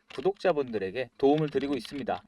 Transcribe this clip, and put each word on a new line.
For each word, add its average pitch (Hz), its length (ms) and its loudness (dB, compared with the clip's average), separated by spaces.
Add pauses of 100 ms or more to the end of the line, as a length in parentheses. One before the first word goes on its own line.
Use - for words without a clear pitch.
(140)
구독자분들에게 127 1040 -2
도움을 147 320 4
드리고 139 240 -2
있습니다. 117 540 -6